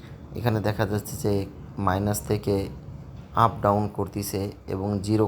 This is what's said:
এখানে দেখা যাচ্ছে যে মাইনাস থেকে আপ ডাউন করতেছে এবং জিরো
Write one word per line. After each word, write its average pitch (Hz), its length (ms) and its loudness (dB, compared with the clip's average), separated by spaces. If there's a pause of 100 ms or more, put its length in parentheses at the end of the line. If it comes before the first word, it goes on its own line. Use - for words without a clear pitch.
(340)
এখানে 110 260 2
দেখা 107 260 2
যাচ্ছে 101 300 -2
যে 104 180 2 (440)
মাইনাস 101 400 2 (100)
থেকে 104 260 2 (800)
আপ 113 180 6 (100)
ডাউন 104 260 6
করতেছে 101 520 -4 (280)
এবং 95 200 -2 (120)
জিরো 107 280 4